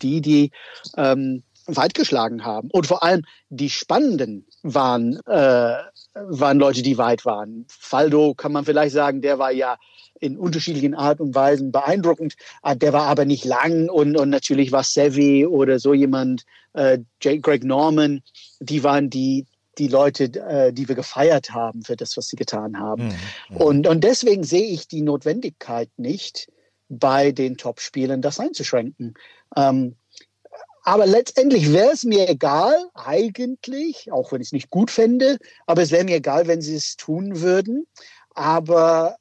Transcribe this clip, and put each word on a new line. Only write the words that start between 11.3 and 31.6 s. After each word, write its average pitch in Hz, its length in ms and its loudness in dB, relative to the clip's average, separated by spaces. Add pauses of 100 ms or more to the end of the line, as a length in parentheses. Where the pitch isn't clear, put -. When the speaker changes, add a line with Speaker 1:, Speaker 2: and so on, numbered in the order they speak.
Speaker 1:
Weisen 135 380 2
beeindruckend. 160 640 -2 (260)
Ah, 143 140 -2
der 147 160 2
war 147 160 2
aber 147 160 2
nicht 135 220 -2
lang 160 420 0
und, 156 300 2
und 139 120 2
natürlich 139 420 0
war 135 120 2
Seve 143 680 4
oder 135 300 2
so 143 140 2
jemand, 131 500 0 (300)
äh, 131 260 2 (220)
J-, 147 200 0
Greg 139 220 0
Norman, 143 580 2 (380)
die 143 240 -4
waren 143 260 2
die, 135 360 -2 (320)
die 147 100 -2
Leute, 139 380 2
äh, 127 480 0
die 135 160 -8
wir 131 60 -2
gefeiert 139 560 0
haben 113 320 -8
für 120 120 -8
das, - 220 -10
was 113 100 -10
sie - 80 -12
getan 107 440 -8
haben. 110 260 -6
Speaker 2:
Mhm, 110 40 -6 (400)
mhm. - 80 -12
Speaker 1:
Und, 147 300 2
und 165 160 2
deswegen 214 400 2
sehe 180 240 0
ich 175 220 -8
die 156 120 -6
Notwendigkeit 147 920 -4
nicht, - 540 -10 (400)
bei 139 420 2
den 127 240 -4
Top-Spielern 131 640 -6
das 143 180 -6
einzuschränken. 127 760 -6 (420)
Ähm, 131 400 0 (880)
aber 202 220 4
letztendlich 226 640 4